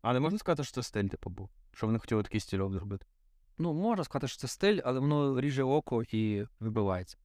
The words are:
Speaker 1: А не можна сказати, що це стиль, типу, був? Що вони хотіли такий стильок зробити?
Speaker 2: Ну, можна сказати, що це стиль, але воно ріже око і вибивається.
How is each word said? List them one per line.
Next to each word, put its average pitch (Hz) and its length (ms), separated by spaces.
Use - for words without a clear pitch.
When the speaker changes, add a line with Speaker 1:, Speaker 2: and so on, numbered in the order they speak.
Speaker 1:
А 120 80
не 127 80
можна 175 180
сказати, 151 260
що - 100
це 127 80
стиль, 101 260
типу, - 220
був? 98 200
Що - 140
вони 110 120
хотіли 107 240
такий 104 180
стильок 98 320
зробити? 98 340
Speaker 2:
Ну, 165 160
можна 196 300
сказати, 139 240
що - 100
це 131 100
стиль, 196 360
але 127 160
воно 143 400
ріже 139 220
око 131 400
і 107 420
вибивається. 101 640